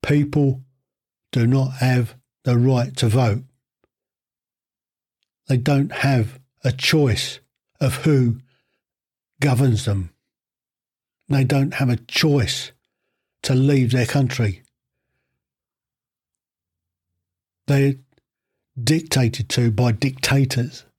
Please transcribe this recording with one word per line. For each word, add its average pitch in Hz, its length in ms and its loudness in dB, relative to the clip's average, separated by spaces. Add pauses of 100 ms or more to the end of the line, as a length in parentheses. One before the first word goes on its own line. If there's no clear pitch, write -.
People 143 600 0 (680)
do 117 140 0
not 131 280 0
have 123 420 0 (280)
the 123 140 2
right 127 400 0
to 123 100 0
vote. 117 360 0 (2000)
They 131 100 2
don't 139 340 0
have - 480 -2 (240)
a 127 80 0
choice - 680 0 (400)
of 135 240 -2
who 127 360 2 (1000)
governs 131 460 0
them. 95 260 -4 (1160)
They 139 160 2
don't 139 320 0
have 131 140 0
a 117 80 0
choice - 760 -2 (720)
to 135 100 -2
leave 131 380 2
their 123 140 0
country. 120 560 -2 (3000)
They're 139 280 2 (880)
dictated 131 680 -2
to 120 220 0
by 123 220 0
dictators. 131 920 -2 (140)